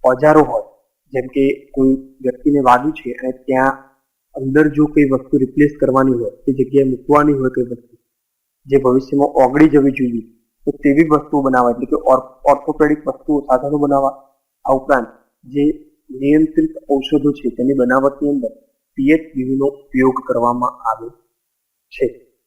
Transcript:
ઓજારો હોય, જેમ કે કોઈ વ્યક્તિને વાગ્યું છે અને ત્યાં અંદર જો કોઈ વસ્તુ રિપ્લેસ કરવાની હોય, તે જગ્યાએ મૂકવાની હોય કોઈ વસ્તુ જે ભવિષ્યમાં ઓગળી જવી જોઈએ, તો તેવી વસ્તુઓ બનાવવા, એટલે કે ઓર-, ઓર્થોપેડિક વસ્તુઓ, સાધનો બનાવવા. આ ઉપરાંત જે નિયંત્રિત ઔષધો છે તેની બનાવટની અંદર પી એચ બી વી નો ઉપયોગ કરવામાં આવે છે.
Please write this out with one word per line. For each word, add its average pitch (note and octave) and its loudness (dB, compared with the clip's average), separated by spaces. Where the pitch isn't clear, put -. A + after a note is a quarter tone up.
ઓજારો C#3+ 4
હોય, A2+ -2
જેમ B2+ -6
કે - -2
કોઈ C3+ 2
વ્યક્તિને C#3+ 2
વાગ્યું C3 2
છે - -12
અને B2+ -8
ત્યાં C3 -2
અંદર C#3 0
જો D3 0
કોઈ D3 0
વસ્તુ C3 -2
રિપ્લેસ C#3 0
કરવાની C3 2
હોય, A2+ -4
તે - -6
જગ્યાએ C3+ 0
મૂકવાની D3 0
હોય C3 -2
કોઈ B2 -4
વસ્તુ A#2+ -12
જે C3+ 0
ભવિષ્યમાં C3 0
ઓગળી C#3 4
જવી C#3 4
જોઈએ, A#2+ -6
તો - -2
તેવી D3 0
વસ્તુઓ D3 0
બનાવવા, B2+ 2
એટલે B2 -6
કે - -2
ઓર-, C3 0
ઓર્થોપેડિક D3 -2
વસ્તુઓ, C#3 -4
સાધનો C#3 -2
બનાવવા. C#3 -2
આ C3+ 0
ઉપરાંત C3+ 0
જે C3+ -6
નિયંત્રિત D#3 0
ઔષધો C#3+ 0
છે C3 -6
તેની B2+ -2
બનાવટની C3+ 0
અંદર B2+ -4
પી C#3 -2
એચ D#3+ -2
બી B2+ -4
વી C3 -4
નો C3+ -2
ઉપયોગ C3 -2
કરવામાં A#2+ -2
આવે A#2 -8
છે. - -8